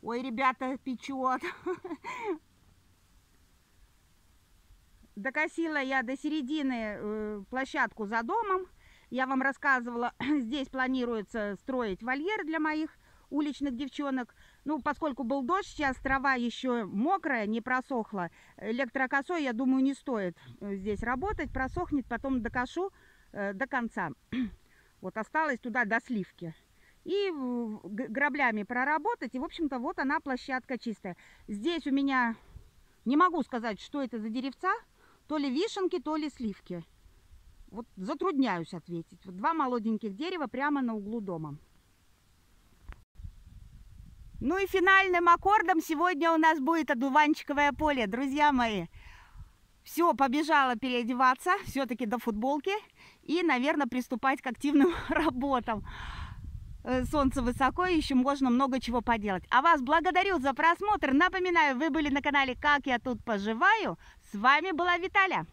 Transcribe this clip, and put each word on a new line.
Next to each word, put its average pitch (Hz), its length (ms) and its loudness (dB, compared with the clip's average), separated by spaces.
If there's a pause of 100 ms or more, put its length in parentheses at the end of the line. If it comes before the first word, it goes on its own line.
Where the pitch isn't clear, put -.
Ой, 240 160 -4
ребята, 262 600 -2
печёт. 262 580 -4 (220)
<laughs> 370 760 -8 (2750)
Докосила 302 680 -2
я 262 220 0
до 262 140 -4
середины, 262 840 -2
э, 214 500 -6
площадку 254 560 -2
за 226 160 -2
домом. 381 440 0 (440)
Я 254 180 -2
вам 262 140 0
рассказывала, 247 760 0
<clears throat> 285 260 0
здесь 262 260 -4
планируется 233 920 -2
строить 226 420 -2
вольер 311 420 -2
для 320 140 -2
моих 311 300 -2 (400)
уличных 277 480 -4
девчонок. 262 580 -6 (300)
Ну, 294 160 -2
поскольку 285 420 -2
был 269 180 0
дождь, 349 280 -2
сейчас 269 260 -2
трава 269 380 0
ещё 240 520 -2
мокрая, 240 600 0
не 226 140 -2
просохла. 220 680 -4 (280)
Электрокосой, 262 840 -2
я 254 100 -2
думаю, 262 300 2
не 277 100 4
стоит, 202 440 -4 (220)
э, 202 160 -6
здесь 196 260 -4
работать. 262 520 -4
Просохнет, 269 560 -2
потом 247 320 -2
докошу, 254 500 -4 (400)
э, 202 220 -6
до 220 140 -4
конца. 220 440 -4 (200)
<clears throat> - 680 -10
Вот 185 180 -10
осталось 294 420 -2
туда 240 260 -2
до 226 160 0
сливки, 175 520 -6 (520)
и, 392 260 0
в-, 240 520 -4
г-, 214 240 -8
граблями 254 560 0
проработать. 294 720 -2
И, 254 40 -4
в 262 40 -4
общем-то, 294 360 -4
вот 302 200 -6
она, 294 200 0
площадка 262 580 -6
чистая. 202 380 -8 (320)
Здесь 262 400 -4
у 277 40 0
меня, 262 440 2 (680)
не 262 120 2
могу 339 260 6
сказать, 226 360 -4
что - 220 -6
это 240 180 -6
за 220 100 -6
деревца, 262 440 -2 (540)
то 302 100 -2
ли 277 120 0
вишенки, 359 500 -2
то 302 160 -4
ли 302 140 -2
сливки. 185 540 -8 (880)
Вот 226 240 -12
затрудняюсь 254 760 -2
ответить. 170 520 -12
Вот 185 100 -14
два 262 180 0
молоденьких 226 600 -2
дерева 311 320 -4
прямо 277 340 -2
на 233 120 -2
углу 214 280 -6
дома. 160 360 -6 (2750)
Ну 302 180 0
и 392 100 0
финальным 370 600 6
аккордом 359 520 4
сегодня 330 500 2
у 330 60 4
нас 320 220 4
будет 302 320 2
одуванчиковое 285 800 2
поле, 277 360 0
друзья 277 440 2
мои. 226 360 0 (960)
Всё, 339 300 2
побежала 269 600 4
переодеваться, 254 760 2 (140)
всё-таки 254 400 -4
до 220 120 -2
футболки. 254 540 -2 (520)
И, 339 180 0
наверное, 285 460 2
приступать 254 540 -2
к - 60 -6
активным 277 540 4
<laughs> - 80 -10
работам. 254 760 0 (1000)
Э, 254 220 0
солнце 269 360 2
высоко, 254 440 2
ещё 311 300 2
можно 269 340 4
много 254 300 2
чего 233 220 -2
поделать. 208 480 0
А 247 120 6
вас 320 200 6
благодарю 339 580 4
за 262 140 2
просмотр. 330 600 2
Напоминаю, 349 640 4
вы 311 120 0
были 294 200 0
на 277 120 0
канале 277 340 2
«Как 294 300 2
я 247 140 0
тут 240 240 -4
поживаю». 226 760 2 (340)
С - 40 -10
вами 285 360 4
была 349 260 2
Виталя. 349 560 0